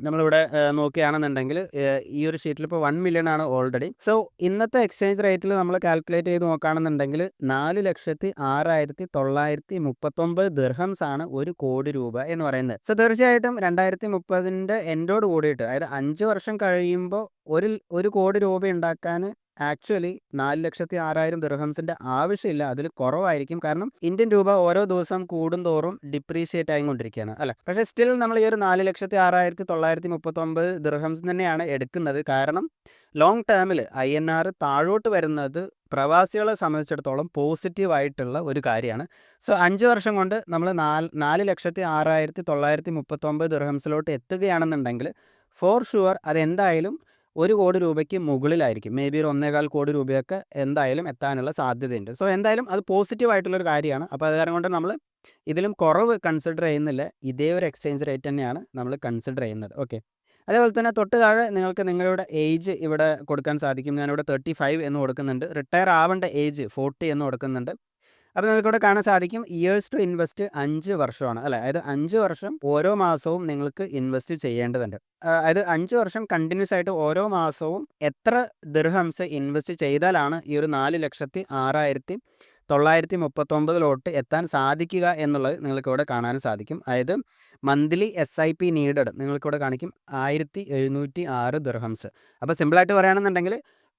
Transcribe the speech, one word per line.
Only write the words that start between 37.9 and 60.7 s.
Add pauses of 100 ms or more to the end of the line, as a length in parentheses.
ആയിട്ടുള്ള (120)
ഒരു
കാര്യമാണ്. (420)
So (120)
അഞ്ച്
വർഷം
കൊണ്ട് (160)
നമ്മൾ (160)
നാല്, (140)
നാല്
ലക്ഷത്തി (160)
ആറായിരത്തി
തൊള്ളായിരത്തി
മുപ്പത്തൊമ്പത്
ദിർഹംസിലോട്ട്
എത്തുകയാണെന്നുണ്ടെങ്കിൽ (500)
for (120)
sure (140)
അതെന്തായാലും (400)
ഒരു
കോടി
രൂപയ്ക്ക് (100)
മുകളിലായിരിക്കും.
Maybe
ഒരു
ഒന്നേകാൽ (100)
കോടി
രൂപയൊക്കെ (260)
എന്തായാലും
എത്താനുള്ള
സാധ്യതയുണ്ട്.
So (100)
എന്തായാലും
അത് (100)
പോസിറ്റീവ്
ആയിട്ടുള്ളൊരു
കാര്യമാണ്.
അപ്പോൾ
അത്
കാരണം
കൊണ്ട്
നമ്മൾ (600)
ഇതിലും (120)
കുറവ് (100)
കൺസിഡർ
ചെയ്യുന്നില്ല, (280)
ഇതേ (100)
ഒരു
എക്സ്ചേഞ്ച്
റേറ്റ്
തന്നെയാണ് (180)
നമ്മൾ (120)
കൺസിഡർ
ചെയ്യുന്നത്. (100)
ഓക്കെ, (480)
അതേപോലെ